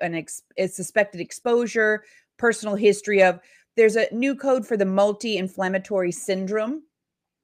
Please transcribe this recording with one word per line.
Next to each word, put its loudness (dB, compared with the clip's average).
an -4
ex-, -10
a 0
suspected -4
exposure, -2
personal 0
history 4
of. 4
There's 6
a 0
new -2
code -2
for -2
the 2
multi-inflammatory -2
syndrome, -4